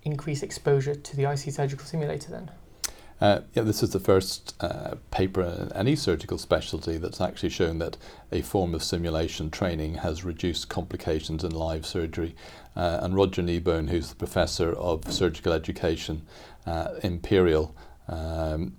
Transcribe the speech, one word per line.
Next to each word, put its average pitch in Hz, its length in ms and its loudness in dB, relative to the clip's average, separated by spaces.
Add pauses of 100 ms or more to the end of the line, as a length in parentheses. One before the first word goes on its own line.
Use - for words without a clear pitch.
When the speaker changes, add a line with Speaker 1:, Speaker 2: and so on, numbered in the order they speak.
Speaker 1:
increased 151 400 -4
exposure 139 500 2
to 143 220 -8
the 139 100 2
I 143 100 0
C 139 140 -4
surgical 139 360 -4
simulator 151 460 -4
then? - 200 -10 (720)
Speaker 2:
Uh, 101 180 6 (140)
yeah, 117 100 2
this 107 180 2
is 113 100 2
the 95 100 2
first, - 580 4
uh, - 360 -4 (140)
paper 95 320 2
in 87 300 -2
any 117 240 2
surgical 90 420 0
specialty 82 600 0
that's 87 240 -4
actually - 260 -2
shown 82 320 0
that 82 160 -2 (380)
a 85 80 0
form 87 340 0
of 78 80 -2
simulation 82 640 -2
training 80 460 -2
has 85 300 -4
reduced 85 420 -2
complications 80 800 -4
in 80 60 -2
live 80 340 -4
surgery. 80 500 -4 (400)
Uh, 87 260 0
and 92 140 0
Roger 95 260 4
Kneebone, 85 460 2
who's 82 220 0
the - 80 -16
Professor 82 560 2
of 82 360 -2
Surgical 85 440 2
Education, 80 720 -2 (420)
uh, 82 380 -4
Imperial, 87 720 4 (360)
um, 80 680 -2